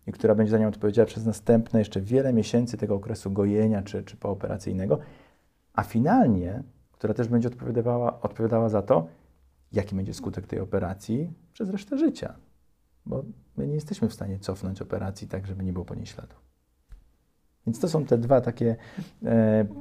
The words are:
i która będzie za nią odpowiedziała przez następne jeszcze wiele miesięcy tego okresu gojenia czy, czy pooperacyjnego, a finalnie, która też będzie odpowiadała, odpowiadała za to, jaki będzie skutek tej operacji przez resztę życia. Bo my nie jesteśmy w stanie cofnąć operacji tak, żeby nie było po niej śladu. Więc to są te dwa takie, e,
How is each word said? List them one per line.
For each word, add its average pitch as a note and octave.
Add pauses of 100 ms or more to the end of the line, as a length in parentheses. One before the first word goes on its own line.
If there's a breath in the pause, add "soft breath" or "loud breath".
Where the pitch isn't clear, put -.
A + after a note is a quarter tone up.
i -
która A2
będzie G#2+
za A2
nią G#2+
odpowiedziała G#2+
przez A2
następne A2+
jeszcze G2+
wiele B2+
miesięcy A#2
tego G#2
okresu G2
gojenia G#2
czy, G2
czy -
pooperacyjnego, G2 (760 loud breath)
a -
finalnie, A#2 (280)
która G#2+
też A#2
będzie A#2+
odpowiadała, A#2+
odpowiadała A2+
za G#2
to, D#3+ (640 loud breath)
jaki G2
będzie G2
skutek -
tej -
operacji G2 (200)
przez G#3
resztę G3+
życia. - (720)
Bo B2 (340)
my C#3
nie D3
jesteśmy D3+
w -
stanie F#2+
cofnąć F#2+
operacji F#2+
tak, G2
żeby F#2+
nie F#2
było F2+
po -
niej -
śladu. - (1300)
Więc A#2
to F3+
są D#3
te A#2+
dwa A#2+
takie, A#2 (500 loud breath)
e, A2 (160)